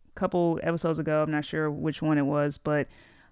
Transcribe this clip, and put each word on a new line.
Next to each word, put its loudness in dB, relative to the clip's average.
a -20
couple 2
episodes 0
ago. 0
I'm 0
not -2
sure -2
which -4
one 2
it 2
was, 0
but, 0